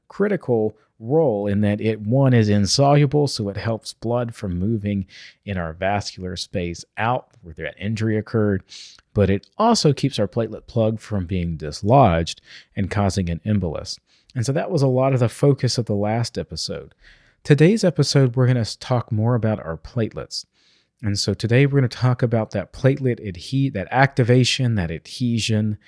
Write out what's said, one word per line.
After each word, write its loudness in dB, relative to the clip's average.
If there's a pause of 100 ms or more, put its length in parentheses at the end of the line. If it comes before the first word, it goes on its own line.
critical -2 (240)
role 0
in 2
that 0
it, -2
one, 2
is 4
insoluble, 2
so -6
it -6
helps -6
blood -4
from -6
moving -2 (400)
in -6
our -4
vascular -4
space -8 (140)
out -2 (120)
where -20
that -10
injury -2
occurred, 0 (520)
but 4
it -2 (100)
also 4
keeps -2
our 0
platelet -6
plug 0
from -4
being -4
dislodged 2 (340)
and -4
causing 0
an -4
embolus. -4 (380)
And -2
so -2
that -2
was 0
a 2
lot 2
of 2
the 2
focus 0
of -2
the -2
last -2
episode. -10 (520)
Today's 4
episode, 2
we're 2
gonna 2
s-, -4
talk -4
more 0
about -2
our -6
platelets. -6 (600)
And -2
so -2
today 4
we're 2
gonna 2
talk 0
about -2
that -6
platelet 0
adhe-, -4
that -4
activation, 2
that 0
adhesion, -2 (100)